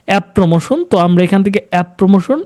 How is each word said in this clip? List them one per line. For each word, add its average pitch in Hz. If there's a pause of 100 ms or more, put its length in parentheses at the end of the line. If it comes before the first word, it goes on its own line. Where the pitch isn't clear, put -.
অ্যাপ 190 (120)
প্রমোশন। 185
তো 208
আমরা 175
এখান 196
থেকে 202 (100)
অ্যাপ 175 (100)
প্রমোশন 196